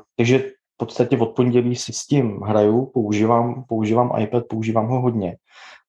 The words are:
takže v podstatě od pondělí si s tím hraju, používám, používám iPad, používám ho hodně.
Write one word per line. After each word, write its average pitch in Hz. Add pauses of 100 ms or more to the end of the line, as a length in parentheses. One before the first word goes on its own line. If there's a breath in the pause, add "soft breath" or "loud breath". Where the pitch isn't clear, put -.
(160)
takže 123
v -
podstatě 123
od 117
pondělí 123
si -
s -
tím 123
hraju, 107
používám, 117
používám 110
iPad, 117
používám 110
ho 127
hodně. 113 (520 loud breath)